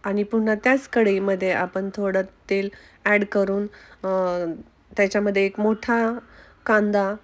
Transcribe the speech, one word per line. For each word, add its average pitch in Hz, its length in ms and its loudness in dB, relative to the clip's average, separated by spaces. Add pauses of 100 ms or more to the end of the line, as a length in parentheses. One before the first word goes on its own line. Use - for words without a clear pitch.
आणि 202 180 -2
पुन्हा 220 320 0
त्याच 262 340 0
कढईमध्ये 196 640 0
आपण 185 420 -4
थोडं 196 280 -2 (280)
तेल 196 180 0 (360)
ॲड 208 200 4
करून, 202 380 0 (400)
अ, 185 420 0 (520)
त्याच्यामध्ये 202 480 2
एक 196 160 -4
मोठा 226 580 0 (480)
कांदा 208 580 2